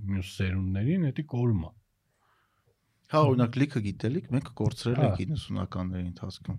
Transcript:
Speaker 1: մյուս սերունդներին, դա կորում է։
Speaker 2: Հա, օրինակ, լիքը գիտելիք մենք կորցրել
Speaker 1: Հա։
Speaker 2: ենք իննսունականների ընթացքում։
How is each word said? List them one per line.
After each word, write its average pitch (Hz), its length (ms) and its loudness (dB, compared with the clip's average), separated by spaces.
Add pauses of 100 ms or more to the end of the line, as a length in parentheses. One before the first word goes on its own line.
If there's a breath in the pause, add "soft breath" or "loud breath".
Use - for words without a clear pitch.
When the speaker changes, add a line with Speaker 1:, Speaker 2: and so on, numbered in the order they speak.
Speaker 1:
մյուս 98 280 -4
սերունդներին, 95 760 0
դա 147 180 -2
կորում 120 380 2
է։ 78 100 -10 (1400)
Speaker 2:
Հա, 156 100 4
օրինակ, 123 340 6
լիքը 135 260 2
գիտելիք 110 460 -2
մենք 120 240 -2
կորցրել 117 480 -2
Speaker 1:
Հա։ 147 60 4
Speaker 2:
ենք 98 160 2
իննսունականների 92 840 -4
ընթացքում։ 90 560 -8